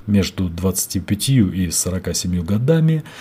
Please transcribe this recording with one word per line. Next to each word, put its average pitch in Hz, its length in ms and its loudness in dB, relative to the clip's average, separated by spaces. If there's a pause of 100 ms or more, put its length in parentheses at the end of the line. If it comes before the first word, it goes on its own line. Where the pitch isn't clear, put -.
между 95 420 0
двадцатью 90 540 -4
пятью 104 480 2
и 87 180 -2
сорока 87 460 -4
семью 90 280 -2
годами — 156 600 2 (180)